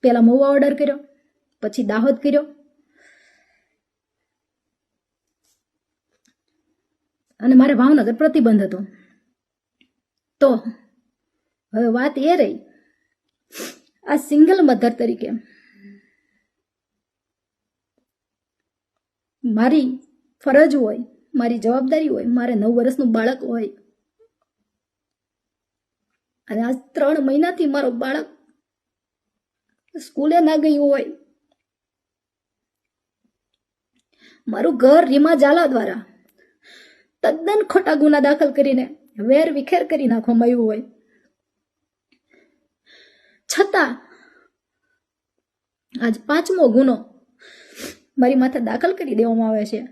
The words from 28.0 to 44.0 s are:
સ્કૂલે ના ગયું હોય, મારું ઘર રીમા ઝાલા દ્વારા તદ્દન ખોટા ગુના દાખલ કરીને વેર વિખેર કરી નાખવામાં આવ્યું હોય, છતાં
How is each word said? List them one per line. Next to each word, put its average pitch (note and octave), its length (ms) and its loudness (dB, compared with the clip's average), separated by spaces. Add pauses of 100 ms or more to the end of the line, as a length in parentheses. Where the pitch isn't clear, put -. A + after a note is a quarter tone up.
સ્કૂલે D#4 340 0
ના D#4 160 2
ગયું C#4+ 340 2
હોય, C#4 140 0 (3500)
મારું C#4 280 -2
ઘર C#4 320 6
રીમા D4 260 2
ઝાલા D4 320 4
દ્વારા A3+ 400 -4 (1160)
તદ્દન E4+ 400 -2
ખોટા F#4 320 0
ગુના D4 260 2
દાખલ C#4+ 320 0
કરીને C4+ 440 -2 (220)
વેર C#4+ 340 0
વિખેર D#4 340 -2
કરી D4+ 200 -4
નાખવામાં A#3 400 0
આવ્યું A#3+ 180 0
હોય, G#3+ 180 -4 (2750)
છતાં E4+ 600 -4 (1900)